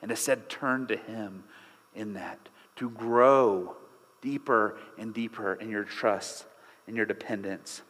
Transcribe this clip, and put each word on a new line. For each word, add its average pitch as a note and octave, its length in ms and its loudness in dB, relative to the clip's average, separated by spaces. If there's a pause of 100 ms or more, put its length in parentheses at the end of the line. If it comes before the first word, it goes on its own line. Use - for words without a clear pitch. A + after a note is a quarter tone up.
and A2 80 -8
instead A#2+ 380 0
turn C3 400 -2
to G#2+ 80 0
him G2+ 480 -10 (500)
in G#2+ 200 -8
that, F#2+ 340 -12 (260)
to B2+ 160 -6
grow A#2 880 6 (460)
deeper B2 540 2 (220)
and A2 160 -10
deeper A2 400 -4
in G#2 160 -10
your G#2 140 -2
trust, - 640 -2 (420)
in A2+ 80 -8
your A2 100 0
dependence G2+ 840 -8